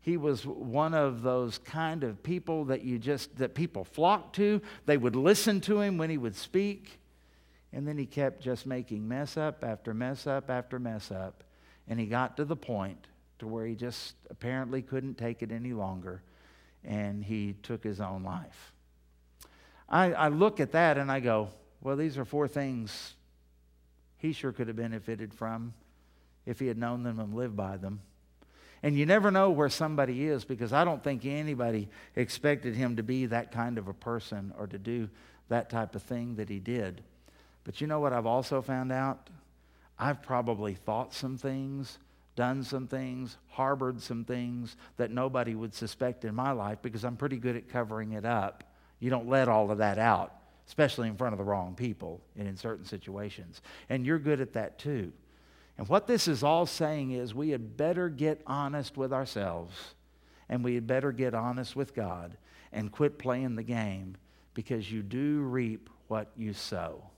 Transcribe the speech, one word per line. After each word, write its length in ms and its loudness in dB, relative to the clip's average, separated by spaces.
He 140 2
was 300 0
one 480 0
of 280 4
those 360 2
kind 460 -4
of 180 -4
people 440 -2
that 160 0
you 140 -2
just, 420 -2
that 180 -2
people 260 -2
flocked 540 2
to. 260 4
They 120 8
would 180 2
listen 460 6
to 180 4
him 180 2
when 120 2
he 60 0
would 200 -2
speak. 640 -2
And 160 -4
then 100 -4
he 80 -2
kept 340 0
just 260 -4
making 420 -4
mess 280 -4
up 280 -2
after 280 -6
mess 360 -4
up 200 -2
after 300 -4
mess 320 -6
up. 320 -8
And 100 -2
he 80 0
got 300 0
to 80 0
the 120 -2
point 520 -4
to 60 -8
where 180 -4
he 100 -4
just 420 -8
apparently 540 -2
couldn't 320 -4
take 280 -4
it 80 -6
any 220 -4
longer, 500 -6
and 400 -4
he 380 -2
took 200 -6
his 160 -4
own 240 -4
life. 520 -8
I, 240 6
I 160 4
look 320 6
at 120 0
that 260 6
and 120 0
I 100 2
go, 280 2
"Well, 160 0
these 220 0
are 80 -2
four 200 2
things 680 -4
he 160 -2
sure 180 -4
could 160 -4
have 80 -6
benefited 560 -6
from 400 -6
if 160 -4
he 60 0
had 100 0
known 260 -2
them 160 -2
and 140 -4
lived 240 -4
by 220 -4
them." 240 -6
And 120 4
you 120 4
never 240 8
know 200 8
where 200 6
somebody 560 2
is, 180 0
because 300 -2
I 100 8
don't 180 0
think 220 -2
anybody 640 0
expected 580 2
him 220 0
to 60 -2
be 220 0
that 280 -2
kind 260 -2
of 100 -6
a 60 -6
person 640 -6
or 80 -6
to 120 -10
do 300 -4
that 220 0
type 240 -2
of 80 -6
thing 340 -6
that 140 -4
he 100 -6
did. 420 -4
But 160 -10
you 60 -2
know 140 0
what 120 4
I've 140 2
also 340 2
found 320 -2
out? 380 -2
I've 220 0
probably 540 0
thought 400 -2
some 240 -6
things, 600 -6
done 260 0
some 240 -4
things, 500 -6
harbored 520 0
some 240 -4
things 520 -4
that 140 0
nobody 440 0
would 200 -6
suspect 500 -4
in 100 -4
my 180 0
life, 280 -2
because 240 -6
I'm 120 -4
pretty 200 -2
good 200 -2
at 120 -10
covering 440 -2
it 120 -6
up. 400 0
You 120 0
don't 180 0
let 180 6
all 240 6
of 80 2
that 200 4
out, 420 4
especially 420 2
in 80 -4
front 180 0
of 40 -4
the 60 -2
wrong 300 0
people 480 -6
and 100 -6
in 80 -8
certain 300 -8
situations. 760 -10
And 160 0
you're 120 2
good 220 2
at 140 -4
that 240 -4
too. 340 -4
And 120 -6
what 180 4
this 220 4
is 140 2
all 220 6
saying 460 -2
is 240 -4
we 160 -2
had 260 -4
better 320 2
get 380 0
honest 500 -2
with 160 0
ourselves, 840 -4
and 160 0
we 120 2
had 100 -2
better 260 2
get 220 0
honest 420 -2
with 180 -4
God 440 -6
and 200 -4
quit 260 2
playing 380 0
the 60 -4
game, 540 -4
because 360 -4
you 120 -4
do 380 0
reap 500 -2
what 280 -2
you 180 -4
sow. 480 -6